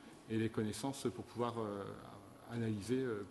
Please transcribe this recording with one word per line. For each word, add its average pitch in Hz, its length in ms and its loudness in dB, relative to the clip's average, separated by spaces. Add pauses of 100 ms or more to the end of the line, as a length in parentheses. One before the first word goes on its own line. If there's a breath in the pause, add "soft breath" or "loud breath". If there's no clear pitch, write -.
(300 loud breath)
et 110 80 4
les 110 120 6
connaissances 113 640 2
pour 104 120 -6
pouvoir, 117 340 0
euh, 101 240 0 (680)
analyser, 113 460 2
euh, 113 340 2